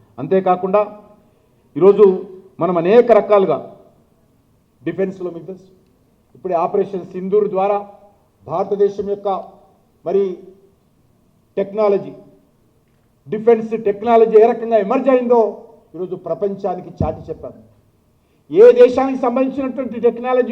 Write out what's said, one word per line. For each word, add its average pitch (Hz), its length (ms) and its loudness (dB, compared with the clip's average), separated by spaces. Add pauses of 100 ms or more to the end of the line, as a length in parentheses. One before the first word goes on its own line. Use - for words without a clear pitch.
(200)
అంతేకాకుండా 185 600 -2 (1000)
ఈరోజు 196 260 6 (580)
మనం 180 200 -2
అనేక 233 260 4 (120)
రకాలుగా 190 380 0 (1300)
డిఫెన్స్లో 180 480 -6
మీకు 156 160 -16
తెలుసు, - 200 -20 (640)
ఇప్పుడే 180 180 -6 (100)
ఆపరేషన్ 190 500 -4
సింధూర్ 196 400 -2
ద్వారా 202 240 -2 (680)
భారతదేశం 196 680 -4
యొక్క 202 140 -8 (800)
మరి 196 180 0 (1300)
టెక్నాలజీ, 196 540 -2 (1200)
డిఫెన్స్ 220 380 0 (160)
టెక్నాలజీ 220 540 2
ఏ 233 100 6
రకంగా 226 340 -2
ఎమర్జ్ 262 280 -2
అయిందో 240 260 2 (540)
ఈరోజు 175 220 -10 (120)
ప్రపంచానికి 180 600 -6 (100)
చాటి 156 300 -6
చెప్పారు. 120 300 -16 (880)
ఏ 285 140 8 (160)
దేశానికి 262 460 2
సంబంధించినటువంటి 262 800 -4
టెక్నాలజీ 240 460 -2